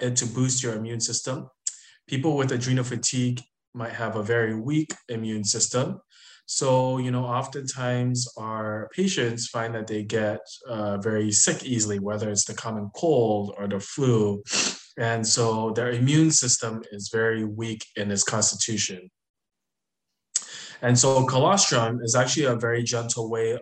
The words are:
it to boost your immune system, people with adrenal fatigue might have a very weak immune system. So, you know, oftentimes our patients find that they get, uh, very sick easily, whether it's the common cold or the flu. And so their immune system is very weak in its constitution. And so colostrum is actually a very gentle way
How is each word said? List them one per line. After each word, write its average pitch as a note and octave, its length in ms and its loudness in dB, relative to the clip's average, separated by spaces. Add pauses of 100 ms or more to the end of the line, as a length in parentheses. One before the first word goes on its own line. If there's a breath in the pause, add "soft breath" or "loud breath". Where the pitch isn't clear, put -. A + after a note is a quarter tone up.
it B2 160 0
to A#2+ 80 0
boost B2+ 360 0
your A2+ 140 -4
immune A2+ 240 -6
system, B2+ 480 -4 (580 loud breath)
people C#3+ 300 0
with C3 160 2
adrenal B2+ 320 0
fatigue B2 560 -2 (340)
might A#2 200 -8
have A2 240 -4
a G#2 60 -2
very A2 360 2
weak D3+ 340 0 (140)
immune A2 380 -4
system. C3 560 0 (460 soft breath)
So, B2+ 500 2
you B2+ 140 0
know, B2 120 0
oftentimes B2 1040 -2 (100)
our A2 560 -6
patients C3 540 0
find A#2 280 -4
that G#2+ 120 -6
they G#2+ 160 -4
get, G#2+ 360 0 (280)
uh, G#2 300 -2
very G#2+ 340 0
sick - 320 2
easily, G#2+ 360 0
whether G#2 300 -4
it's G2+ 140 0
the G#2+ 100 -6
common G#2+ 400 -8
cold A2 640 2
or G2+ 120 -4
the G2 100 -2
flu. G#2+ 640 2 (540 loud breath)
And A#2 280 0
so A2 460 2
their A#2+ 200 -2
immune D3 400 4
system A#2 500 0 (100)
is G2+ 180 -10
very A2+ 360 0
weak A2 400 -6 (100)
in G2+ 160 -2
its G2+ 120 0
constitution. G2+ 880 -2 (1700 loud breath)
And B2 140 6
so C3 280 6
colostrum C3 800 4
is A2+ 100 0
actually C3 320 2
a B2 100 4
very A#2 280 0
gentle A#2 480 -2
way A2+ 300 0